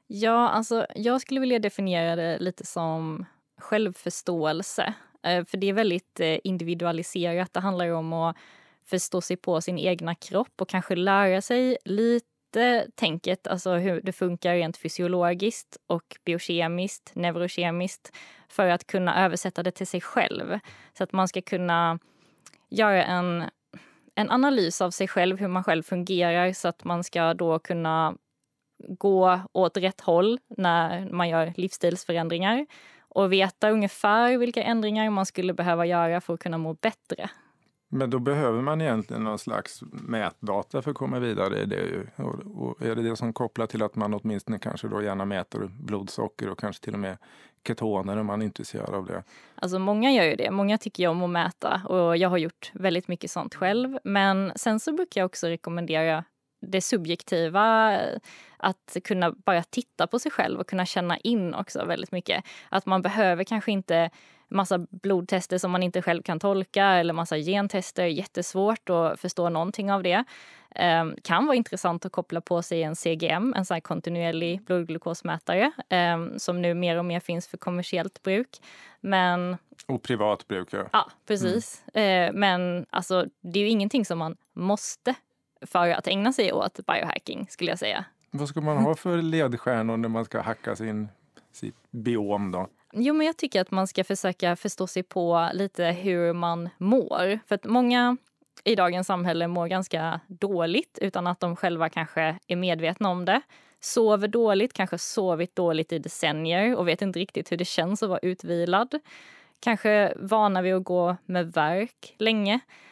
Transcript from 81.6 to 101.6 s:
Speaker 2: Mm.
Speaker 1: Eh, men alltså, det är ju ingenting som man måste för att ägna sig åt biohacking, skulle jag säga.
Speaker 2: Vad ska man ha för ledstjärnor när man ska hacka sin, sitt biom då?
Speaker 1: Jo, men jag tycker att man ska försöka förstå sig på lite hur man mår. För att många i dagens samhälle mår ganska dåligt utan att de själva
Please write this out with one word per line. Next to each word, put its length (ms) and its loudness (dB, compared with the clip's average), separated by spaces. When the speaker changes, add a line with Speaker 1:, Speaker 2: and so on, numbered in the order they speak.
Speaker 2:
Mm. 400 4
Speaker 1:
Eh, 40 -6
men 520 2
alltså, 360 0
det 180 -4
är 40 4
ju 60 2
ingenting 360 2
som 140 -4
man 180 -4
måste 640 -2
för 280 2
att 180 0
ägna 260 0
sig 200 0
åt 340 -2
biohacking, 640 -4
skulle 200 -4
jag 80 -4
säga. 260 -4
Speaker 2:
Vad 180 -4
ska 120 -6
man 180 0
ha 160 4
för 280 0
ledstjärnor 720 0
när 120 0
man 160 -2
ska 160 -4
hacka 360 -4
sin, 320 -6
sitt 240 -10
biom 640 -2
då? 160 -2
Speaker 1:
Jo, 220 0
men 120 2
jag 100 -2
tycker 240 -2
att 100 -2
man 160 0
ska 180 -2
försöka 520 -2
förstå 300 -4
sig 160 -4
på 500 2
lite 320 -2
hur 480 2
man 360 -2
mår. 680 2
För 80 0
att 100 -2
många 520 4
i 100 4
dagens 320 2
samhälle 400 0
mår 200 -2
ganska 600 -2
dåligt 720 -2
utan 260 -2
att 140 -2
de 160 -2
själva 320 0